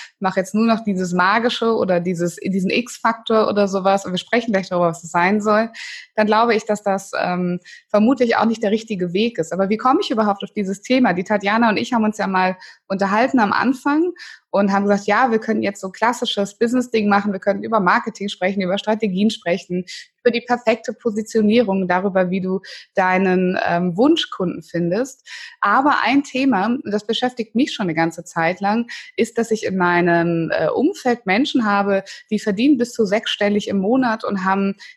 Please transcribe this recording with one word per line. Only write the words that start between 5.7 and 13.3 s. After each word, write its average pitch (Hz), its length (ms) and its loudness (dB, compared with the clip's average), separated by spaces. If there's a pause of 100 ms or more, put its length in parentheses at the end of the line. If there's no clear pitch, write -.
dann 214 100 2
glaube 220 280 2
ich, 214 120 -2
dass 208 160 -2
das, 196 360 -4
ähm, 180 420 -2 (280)
vermutlich 233 480 2
auch 214 80 2
nicht 226 180 0
der 202 80 0
richtige 190 440 -2
Weg 226 240 0
ist. 170 160 -4
Aber 190 160 -2
wie 214 80 0
komme 262 240 2
ich - 80 -6
überhaupt 214 340 0
auf - 80 -16
dieses 196 300 -4
Thema? 254 320 2
Die 180 100 -2
Tatjana 214 460 0
und 202 80 0
ich 240 160 -2
haben 220 100 2
uns 214 140 -2
ja 196 80 -2
mal 185 320 0 (300)
unterhalten 208 520 0